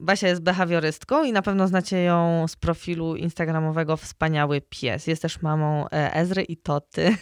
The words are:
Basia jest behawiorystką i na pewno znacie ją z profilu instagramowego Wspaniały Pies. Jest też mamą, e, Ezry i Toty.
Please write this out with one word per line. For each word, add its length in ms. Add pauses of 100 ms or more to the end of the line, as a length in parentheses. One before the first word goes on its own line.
Basia 280
jest 140
behawiorystką 840
i 80
na 100
pewno 260
znacie 340
ją 460
z 80
profilu 600
instagramowego 800
Wspaniały 640
Pies. 460
Jest 160
też 200
mamą, 460
e, 260
Ezry 280
i 140
Toty. 640